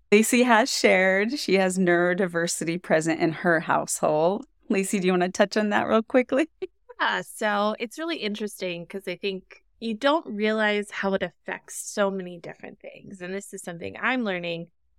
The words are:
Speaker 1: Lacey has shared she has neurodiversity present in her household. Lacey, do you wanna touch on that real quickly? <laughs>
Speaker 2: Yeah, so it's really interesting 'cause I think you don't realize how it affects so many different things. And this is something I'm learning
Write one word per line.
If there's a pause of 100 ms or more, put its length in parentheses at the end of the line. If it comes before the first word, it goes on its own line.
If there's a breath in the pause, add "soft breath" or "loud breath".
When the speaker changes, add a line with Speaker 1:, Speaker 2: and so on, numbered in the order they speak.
(120)
Speaker 1:
Lacey
has
shared
she
has
neurodiversity
present
in
her
household. (240)
Lacey,
do
you
wanna
touch
on
that
real
quickly? (140)
<laughs> (300)
Speaker 2:
Yeah,
so
it's
really
interesting
'cause
I
think (160)
you
don't
realize
how
it
affects
so
many
different
things.
And
this
is
something
I'm
learning (300)